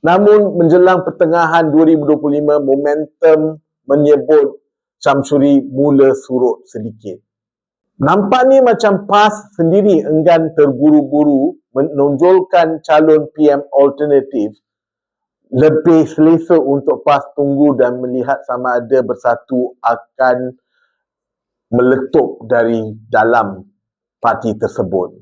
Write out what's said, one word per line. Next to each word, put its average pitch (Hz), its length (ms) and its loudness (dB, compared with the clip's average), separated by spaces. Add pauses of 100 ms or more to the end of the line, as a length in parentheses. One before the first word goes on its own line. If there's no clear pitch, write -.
Namun, 202 480 2
menjelang 180 480 2
pertengahan 165 720 -2
dua 160 160 4
ribu 151 160 0
dua 147 160 0
puluh 147 160 -2
lima, 147 240 0
momentum 151 960 -2 (320)
menyebut 143 720 0 (400)
Syamsuri 139 640 0
mula 135 480 2
surut 127 560 -4
sedikit. 110 480 -14 (800)
Nampaknya 254 640 2
macam 214 480 0
pas 208 240 2 (240)
sendiri 170 480 0
enggan 160 480 0
terburu-buru 147 1040 0 (160)
menonjolkan 156 1120 0
calon 156 480 2
P 151 160 2
M 143 240 -2
alternatif. 139 800 0 (960)
Lebih 156 560 2
selesa 165 480 0
untuk 139 480 -2
pas 139 200 0 (120)
tunggu 143 400 0
dan 123 240 -2
melihat 127 480 -6
sama 123 320 -4
ada 123 240 -2
Bersatu 120 800 -4
akan 127 720 -4 (1120)
meletup 127 800 -2
dari 117 480 -2 (160)
dalam 110 480 -2 (640)
parti 113 320 -4
tersebut. 95 680 -6